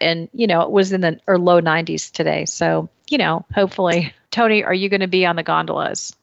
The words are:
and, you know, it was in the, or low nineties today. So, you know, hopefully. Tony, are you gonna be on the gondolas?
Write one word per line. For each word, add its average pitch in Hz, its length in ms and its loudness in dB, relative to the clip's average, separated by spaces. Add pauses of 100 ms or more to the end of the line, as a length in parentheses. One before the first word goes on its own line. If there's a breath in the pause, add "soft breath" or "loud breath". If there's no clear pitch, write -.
and, 165 320 -2
you 233 140 0
know, 170 160 2
it - 80 -2
was 196 220 2
in 185 100 0
the, 160 240 0
or 196 100 4
low 175 240 4
nineties 165 500 -2
today. 156 360 -2
So, 165 420 -2 (220)
you 294 80 0
know, 165 260 0 (100)
hopefully. 175 600 0 (160)
Tony, 220 340 2
are - 100 0
you 190 140 -2
gonna 190 200 0
be 185 180 2
on 170 100 0
the 165 60 -4
gondolas? 160 800 -4